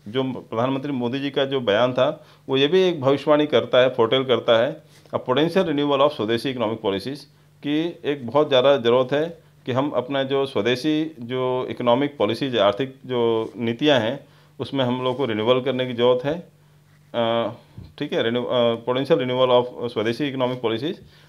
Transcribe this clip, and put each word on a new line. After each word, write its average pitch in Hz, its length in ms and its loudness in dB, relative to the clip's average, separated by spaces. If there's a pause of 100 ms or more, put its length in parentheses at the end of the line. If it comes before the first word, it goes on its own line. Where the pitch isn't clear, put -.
जो 123 140 -2
प्रधानमंत्री 131 680 -4
मोदी 123 280 -4
जी 139 100 -4
का 139 140 0
जो 135 160 -2
बयान 117 320 2
था 131 320 -2 (240)
वो 135 80 0
ये 135 100 4
भी 185 160 4
एक 175 180 0
भविष्यवाणी 143 460 2
करता 120 320 2
है, 127 160 4
फोरटेल 127 300 2
करता 120 420 4
है, 160 160 -8 (320)
a 120 40 -2 (120)
potential 165 380 2
renewal 143 320 0
of 147 100 4
स्वदेशी 117 400 -2
इकोनॉमिक 113 300 -4
पॉलिसीज, 143 440 -4 (380)
कि 160 420 -4
एक 139 220 -4
बहुत 143 220 2
ज़्यादा 135 280 6
ज़रूरत 123 360 2
है 156 320 -4 (220)
कि 131 60 -4
हम 135 180 0
अपना 135 320 -2
जो 135 240 0
स्वदेशी 135 720 -2
जो 127 500 -4
इकोनॉमिक 127 480 0
पॉलिसीज 123 360 -2
है, 110 60 2
आर्थिक 104 360 2 (100)
जो 117 500 0
नीतियाँ 120 440 0
हैं, 117 260 -4 (340)
उसमें 135 240 -4
हम 127 200 -2
लोग 127 120 -2
को 139 80 -2
रिन्यूअल 117 360 0
करने 127 260 -4
की 127 60 -8
ज़रूरत 123 320 2
है। 160 240 -6 (640)
अ, 113 380 -2 (460)
ठीक 147 140 -8
है, 165 100 0
रिन्यू-, 120 240 -2
अ, 120 280 2
potential 131 480 0
renewal 127 280 0
of 120 380 2
स्वदेशी 117 400 -2
इकोनॉमिक 127 320 -4
पॉलिसीज 117 400 -4 (280)